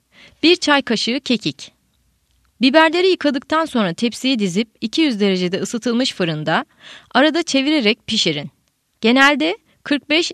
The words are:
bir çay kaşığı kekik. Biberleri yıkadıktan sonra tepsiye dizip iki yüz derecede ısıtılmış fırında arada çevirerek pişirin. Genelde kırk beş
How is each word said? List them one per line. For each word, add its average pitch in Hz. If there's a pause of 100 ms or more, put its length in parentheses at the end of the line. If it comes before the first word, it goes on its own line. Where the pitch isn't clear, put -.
(440)
bir 339
çay 285
kaşığı 233
kekik. - (920)
Biberleri 320
yıkadıktan 311
sonra 202
tepsiye 240
dizip 202 (120)
iki 226
yüz 254
derecede 185
ısıtılmış 240
fırında 160 (480)
arada 302
çevirerek 269
pişirin. 160 (500)
Genelde 277 (260)
kırk -
beş 320